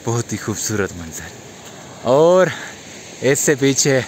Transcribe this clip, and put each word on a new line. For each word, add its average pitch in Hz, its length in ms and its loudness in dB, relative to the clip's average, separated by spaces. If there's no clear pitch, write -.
बहुत 117 280 -2
ही 107 40 -4
खूबसूरत 104 560 -4
मंजर। - 1160 -12
और 165 420 6
इससे 143 340 4
पीछे 135 500 2